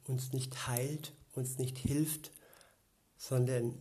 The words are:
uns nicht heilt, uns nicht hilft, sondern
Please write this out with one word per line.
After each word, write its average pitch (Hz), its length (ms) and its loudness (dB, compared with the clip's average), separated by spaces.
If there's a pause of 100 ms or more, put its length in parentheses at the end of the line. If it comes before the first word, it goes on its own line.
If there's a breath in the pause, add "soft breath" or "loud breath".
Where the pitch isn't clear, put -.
uns 131 300 -2
nicht - 340 -2
heilt, 131 460 0 (220)
uns 131 220 -2
nicht 127 200 0
hilft, - 540 0 (840 loud breath)
sondern 123 640 2